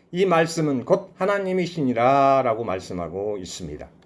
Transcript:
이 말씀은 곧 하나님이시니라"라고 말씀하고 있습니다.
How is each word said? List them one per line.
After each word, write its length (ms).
이 140
말씀은 600
곧 320
하나님이시니라"라고 1500
말씀하고 760
있습니다. 520